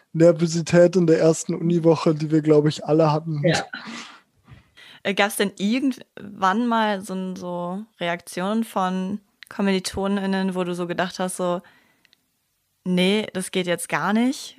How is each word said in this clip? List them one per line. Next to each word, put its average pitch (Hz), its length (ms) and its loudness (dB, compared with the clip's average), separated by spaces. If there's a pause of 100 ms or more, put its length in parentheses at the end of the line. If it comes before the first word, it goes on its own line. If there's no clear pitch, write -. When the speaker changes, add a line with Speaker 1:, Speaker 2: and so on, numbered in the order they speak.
(140)
Speaker 1:
Nervosität 170 840 4
in 180 120 4
der 160 120 6
ersten 165 360 2
Uniwoche, 165 600 2
die 151 160 -4
wir, 156 100 4
glaub 151 260 4
ich, - 180 -2
alle 156 260 4
hatten. 156 340 -2
Speaker 2:
Ja. 127 180 2 (1400)
Äh, 196 100 -2
gab's 208 240 0
denn 202 200 0
irgendwann 208 1080 -2
mal 214 340 0
so, 185 340 -8
so 180 480 -8 (160)
Reaktionen 180 640 -4
von 185 560 -4 (300)
KommilitonInnen, 190 1080 -2
wo 185 80 -2
du 175 120 -4
so 175 120 -4
gedacht 175 320 -4
hast, 185 180 -6
so, 180 240 -2 (1200)
„Nee, 185 500 2
das 185 180 -8
geht 180 160 -2
jetzt 175 220 -4
gar 170 240 -2
nicht“? 247 460 -2